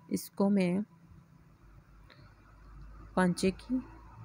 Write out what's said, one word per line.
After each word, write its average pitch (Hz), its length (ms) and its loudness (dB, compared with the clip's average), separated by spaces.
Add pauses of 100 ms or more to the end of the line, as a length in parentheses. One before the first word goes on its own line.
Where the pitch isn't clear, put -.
(100)
इसको 196 400 0
मैं 190 340 2 (2250)
पांचे 185 360 2
की 254 300 -4 (420)